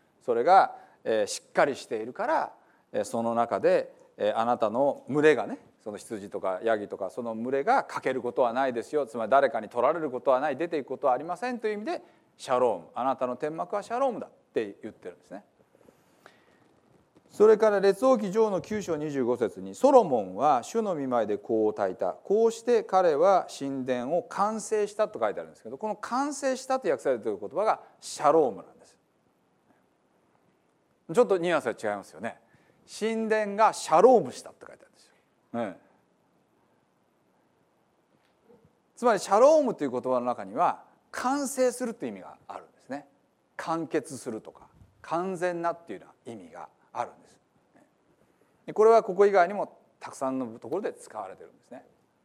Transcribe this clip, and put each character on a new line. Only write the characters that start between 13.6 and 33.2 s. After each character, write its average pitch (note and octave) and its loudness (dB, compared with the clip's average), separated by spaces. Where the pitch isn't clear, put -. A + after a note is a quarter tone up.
は G3+ -4
シ - -18
ャ A#3 -4
ロ C4+ 0
ー A#3+ -2
ム F3 -10
だ」 A#2+ -10
っ - -20
て G#2 -4
言 A2 -12
っ - -20
て - -16
る F2 -14
ん - -20
で - -20
す - -20
ね。 G2+ -14
そ G#3 6
れ A3 8
か A3 4
ら G3+ 2
列 G3 2
王 C4 6
記 G#3 -4
上 A3 2
の F#3+ -2
九 G#3+ -6
章 F3 -4
二 D3+ -4
十 C#3 0
五 A#2+ 2
節 G#2+ -2
に、 F#2+ -12
「ソ C4+ 4
ロ B3 8
モ C3 0
ン F#2 -10
は B2+ 2
主 - -6
の D#3+ -4
御 C#3 -4
前 A#2+ 2
で G#2 -2
香 - -6
を G#2+ 2
焚 G2+ -2
い F#2 -10
た。 F2+ -2
こ A3 0
う A3+ 2
し - -14
て A#3 2
彼 F3+ 2
は F3 4
神 C3+ -6
殿 B2+ -2
を E3 0
完 G#3+ -4
成 G#3+ -2
し G#3 -16
た」 G#3+ 0
と - -12
書 A2 0
い F#2 -4
て E2+ -8
あ - -10
る D#2+ -14
ん - -20
で D#2 -20
す - -20
け - -14
ど、 B2 -12
こ G#3+ -8
の G3+ -6
「完 C#4 -4
成 C4+ -4
し B3+ -14
た」 C4 -2
と G#3+ -2
訳 C3+ 0
さ D3 2
れ B2 0
て G#2+ -6
い G#2+ -2
る F#2+ -6
言 G2+ -10
葉 D#3 -4
が F#3+ 0
シ - -10
ャ D3 6
ロ D3+ 6
ー - -2
ム E2+ -14
な - -20
ん - -20
で - -20
す。 - -20
ち G3 6
ょ A#3+ 6
っ - 4
と F#3+ 2
ニ F3 -2
ュ E3+ 4
ア - 2
ン B2+ 0
ス - -18
が A#2 -2
違 G#2 -4
い - -4
ま F#2+ -12
す - -20
よ D#2+ -18
ね。 G#2 -10
「神 A3 -4